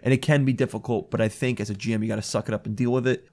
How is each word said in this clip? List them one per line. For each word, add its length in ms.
And 100
it 80
can 220
be 100
difficult, 580
but 100
I 80
think 320
as 80
a 60
G 180
M, 100
you 60
gotta 120
suck 280
it 40
up 120
and 100
deal 160
with 160
it. 260